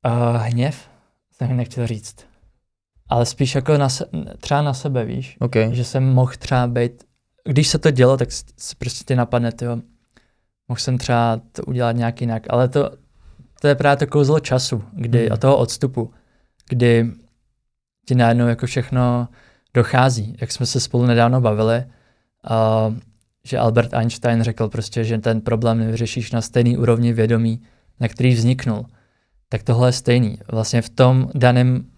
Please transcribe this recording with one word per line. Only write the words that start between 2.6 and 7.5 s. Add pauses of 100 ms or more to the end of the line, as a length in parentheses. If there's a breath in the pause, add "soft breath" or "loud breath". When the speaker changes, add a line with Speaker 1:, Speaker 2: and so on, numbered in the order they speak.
Speaker 1:
Ale
spíš
jako
na
se-, (340)
třeba
na
sebe,
víš?
Speaker 2:
Ok. (140)
Speaker 1:
Že
jsem
mohl
třeba
být... (400)
Když